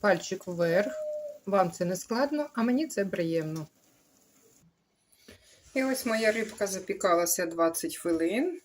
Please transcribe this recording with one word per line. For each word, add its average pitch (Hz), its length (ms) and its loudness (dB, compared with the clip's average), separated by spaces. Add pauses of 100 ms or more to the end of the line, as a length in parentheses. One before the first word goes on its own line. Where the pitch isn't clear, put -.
пальчик 185 460 0
вверх. 170 460 2 (540)
Вам 190 260 4
це - 120 -4
не 180 120 -2
складно, 285 580 -2
а 233 80 0
мені 254 240 2
це 202 180 -2
приємно. 165 640 -2 (2000)
І 262 100 2
ось 262 220 -2
моя 220 260 2
рибка 214 340 -2
запікалася 185 800 2
двадцять 165 500 0
хвилин 190 680 0